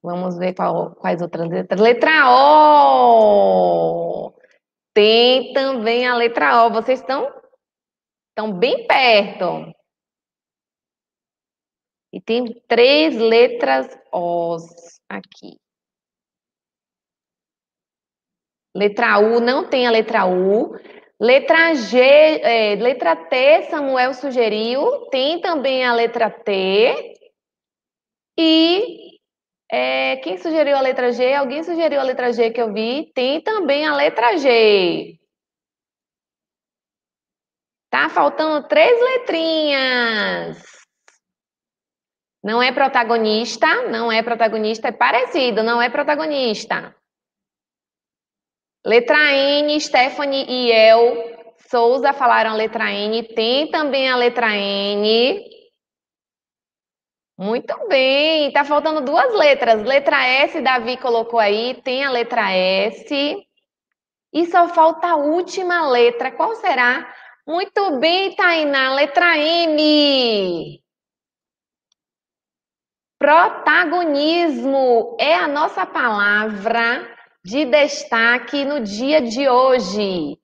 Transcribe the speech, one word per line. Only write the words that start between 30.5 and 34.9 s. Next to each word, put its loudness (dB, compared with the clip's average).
a 0
letra 0
G? 0
Alguém -4
sugeriu -2
a -2
letra -2
G 0
que -6
eu -2
vi? -6
Tem -2
também -2
a -2
letra 0
G. 2